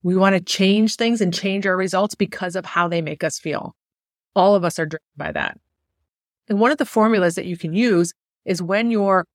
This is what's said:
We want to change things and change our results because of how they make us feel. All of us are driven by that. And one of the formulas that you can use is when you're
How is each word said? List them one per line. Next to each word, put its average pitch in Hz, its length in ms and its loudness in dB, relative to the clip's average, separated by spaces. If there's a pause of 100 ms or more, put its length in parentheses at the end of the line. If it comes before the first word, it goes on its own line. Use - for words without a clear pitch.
We 180 120 0
want 190 200 4
to 180 60 0
change 202 540 2
things 233 260 0
and 180 120 0
change 196 320 -4
our 185 100 2
results 190 380 -2
because 180 420 -4
of 185 120 -6
how 175 200 0
they 170 140 -2
make 151 220 -6
us 156 160 -4
feel. - 360 -8 (600)
All 196 180 6
of 185 100 2
us 170 140 -2
are 165 80 -2
driven 156 160 -10 (160)
by 151 140 -8
that. - 280 -6 (880)
And 202 120 0
one 240 120 4
of 302 60 0
the - 80 0
formulas 214 480 2
that - 120 -8
you 175 120 -6
can 160 160 -6
use 190 400 2 (320)
is 180 160 -2
when 208 300 0
you're 196 440 2